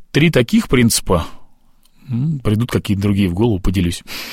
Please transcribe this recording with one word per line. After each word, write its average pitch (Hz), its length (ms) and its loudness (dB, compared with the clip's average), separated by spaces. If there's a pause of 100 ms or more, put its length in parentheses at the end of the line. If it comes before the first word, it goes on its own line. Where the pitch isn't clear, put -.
(120)
три 160 200 4
таких 143 380 2
принципа. 110 560 2 (840)
М, 135 340 -4
придут 110 260 0
какие-то 98 340 -2
другие 101 260 2
в 85 40 -2
голову, 104 260 0
поделюсь. 90 440 0 (280)